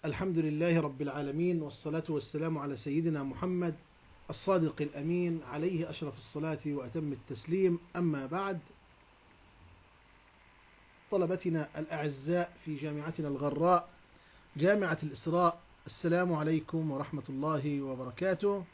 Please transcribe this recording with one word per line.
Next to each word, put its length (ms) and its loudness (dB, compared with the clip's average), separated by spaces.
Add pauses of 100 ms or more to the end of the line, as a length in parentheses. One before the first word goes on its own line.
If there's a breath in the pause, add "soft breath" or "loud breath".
الحمد 340 0
لله 420 4
رب 220 -2
العالمين، 600 0
والصلاة 460 -4
والسلام 500 -2
على 180 -4
سيدنا 460 0
محمد 520 -2 (560)
الصادق 520 2
الأمين، 600 0
عليه 480 -2
أشرف 260 -6
الصلاة 500 -2
وأتم 460 -4
التسليم. 680 0 (180)
أما 300 0
بعد، 320 -2 (2500)
طلبتنا 680 2
الأعزاء 760 -2 (120)
في 120 -6
جامعتنا 520 -4
الغراء، 600 2 (680 loud breath)
جامعة 460 4
الإسراء، 580 2 (260)
السلام 460 2
عليكم 580 0
ورحمة 380 -4
الله 540 0
وبركاته. 920 -2